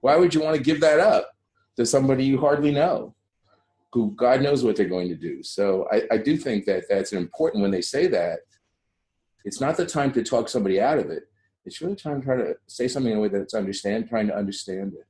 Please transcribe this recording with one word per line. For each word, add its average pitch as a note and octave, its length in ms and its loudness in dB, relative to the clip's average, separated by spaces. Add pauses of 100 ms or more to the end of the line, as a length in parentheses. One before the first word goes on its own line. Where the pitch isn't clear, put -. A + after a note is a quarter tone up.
Why C#3+ 160 4
would F3 180 4
you D#3 60 4
wanna D#3 180 0
give D3 220 0
that D#3 180 6
up F#3 320 4 (460)
to A#2+ 100 0
somebody C3+ 380 2
you C3+ 140 2
hardly D3 340 2
know, D3 420 0 (760)
who A2+ 240 0
God B2+ 260 4
knows C#3+ 220 2
what G#2+ 100 2
they're G2 140 0
going F2+ 200 -2
to F2 60 -4
do? D2+ 300 -10
So F#2+ 480 0
I, G#2 180 2
I A2+ 80 2
do C#3+ 180 0
think A2+ 280 -2
that F#2+ 240 0
that's G2 240 -2
important G2+ 500 -2
when G2 80 0
they F2+ 120 0
say D3+ 260 0
that. E2+ 320 -2 (1040)
It's G2+ 160 -10
not D3+ 160 0
the - 100 -2
time C#3 280 -2
to A2+ 100 0
talk A#2 240 -2
somebody G2 320 0
out C#3 180 2
of F#2+ 100 -4
it. D#2+ 160 -10 (400)
It's - 160 -16
really F#3 140 -4
time D3 260 -6
to C3 60 -8
try C3 100 0
to G2 200 -2 (100)
say B2 220 -4
something B2+ 240 -2
in G#2+ 60 0
a - 20 0
way G#2 80 2
that's G2 260 -4
understand, G#2 540 -4
trying A2 180 -2
to G2+ 100 -2
understand G2 580 -6
it. - 160 -20